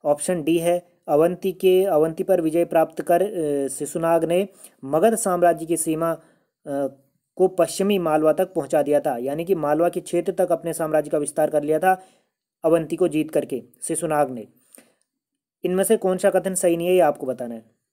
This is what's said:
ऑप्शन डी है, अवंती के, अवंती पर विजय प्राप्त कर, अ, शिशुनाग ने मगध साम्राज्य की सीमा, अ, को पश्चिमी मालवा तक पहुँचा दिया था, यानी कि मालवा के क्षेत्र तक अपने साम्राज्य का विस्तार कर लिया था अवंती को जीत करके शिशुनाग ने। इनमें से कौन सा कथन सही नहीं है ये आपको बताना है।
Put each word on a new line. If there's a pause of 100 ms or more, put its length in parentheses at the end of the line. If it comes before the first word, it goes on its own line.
ऑप्शन
डी
है, (200)
अवंती
के,
अवंती
पर
विजय
प्राप्त
कर,
अ,
शिशुनाग
ने (360)
मगध
साम्राज्य
की
सीमा,
अ, (500)
को
पश्चिमी
मालवा
तक
पहुँचा
दिया
था,
यानी
कि
मालवा
के
क्षेत्र
तक
अपने
साम्राज्य
का
विस्तार
कर
लिया
था (600)
अवंती
को
जीत
करके (200)
शिशुनाग
ने। (1160)
इनमें
से
कौन
सा
कथन
सही
नहीं
है
ये
आपको
बताना
है। (140)